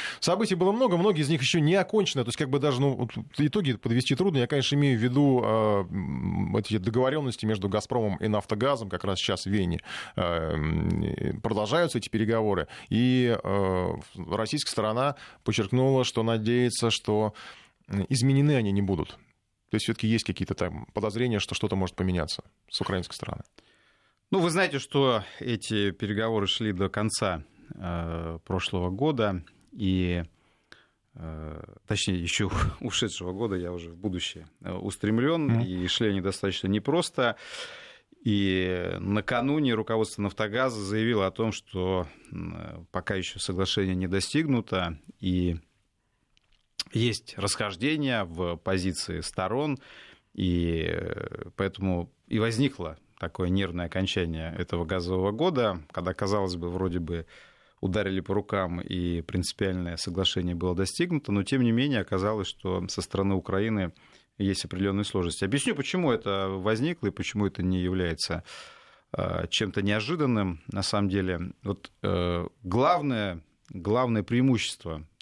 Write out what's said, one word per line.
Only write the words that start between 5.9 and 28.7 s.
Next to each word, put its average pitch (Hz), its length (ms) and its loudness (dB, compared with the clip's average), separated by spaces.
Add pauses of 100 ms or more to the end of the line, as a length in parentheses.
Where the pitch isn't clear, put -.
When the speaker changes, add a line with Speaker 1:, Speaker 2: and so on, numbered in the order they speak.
Speaker 1:
м, 85 680 0
эти 107 220 0
договорённости 127 680 0
между 104 240 0
«Газпромом» 104 460 0
и 87 120 -2
«Нафтогазом». 107 640 0
Как 90 140 -4
раз 95 160 0
сейчас - 260 -2
в 95 60 0
Вене, 90 300 2 (340)
э, - 80 0
м, 80 1200 0
продолжаются 113 560 0
эти - 100 -6
переговоры. 107 580 0 (220)
И, 123 540 4
э, 92 500 0 (380)
российская 110 400 -2
сторона 117 440 0 (280)
подчеркнула, 127 640 4
что 117 180 0
надеется, 117 680 2
что, 107 440 2 (600)
м, 98 140 0
изменены 135 480 4
они 107 160 2
не 101 100 4
будут. 95 280 0 (600)
То - 60 -2
есть 110 80 2
всё-таки 113 240 0
есть 113 160 4
какие-то - 300 -2
там 82 400 -4
подозрения, 110 460 0
что - 160 -4
что-то 101 200 0
может 92 220 0
поменяться 90 440 0 (280)
с - 100 -8
украинской - 360 -4
стороны? - 260 -8 (880)
Speaker 2:
Ну, 190 100 4
вы 175 100 4
знаете, 170 300 2
что 127 460 4 (160)
эти 107 500 0
переговоры 107 560 0
шли 107 240 0
до 95 160 0
конца, 98 560 0 (320)
э, 82 680 -6
прошлого 92 460 -2